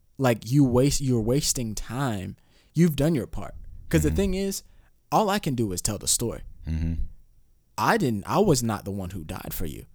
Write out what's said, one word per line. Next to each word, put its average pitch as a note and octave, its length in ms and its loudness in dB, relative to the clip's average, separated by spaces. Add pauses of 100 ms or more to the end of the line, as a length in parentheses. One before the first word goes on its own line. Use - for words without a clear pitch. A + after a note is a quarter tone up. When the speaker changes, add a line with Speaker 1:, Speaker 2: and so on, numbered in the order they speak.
(180)
Speaker 1:
Like, A#2 320 0
you C#3+ 140 6
waste, C3 380 4
you're B2+ 200 2
wasting A#2 540 0
time. A2+ 600 -4 (380)
You've D#3+ 220 4
done E3 200 2
your G#2+ 120 -2
part. - 280 -8 (340)
'Cause D#3+ 140 4
the D3+ 60 4
Speaker 2:
Mm-hmm. D#3 60 0
Speaker 1:
thing F#3+ 200 0
is, G3 280 -4 (480)
all G3 180 4
I G3+ 100 2
can D3+ 160 -2
do A2+ 160 0
is F2 100 -4
tell G#2 160 -2
the - 100 -10
story. - 340 -2 (260)
Speaker 2:
Mm-hmm. D#2+ 260 -2 (840)
Speaker 1:
I C#3+ 200 2
didn't, A#2 300 0
I B2 120 2
was D#3 240 4
not A2 220 -2
the G2 60 -6
one F#2+ 200 -8
who F2+ 120 -10
died - 300 -10
for - 120 -4
you. - 300 -8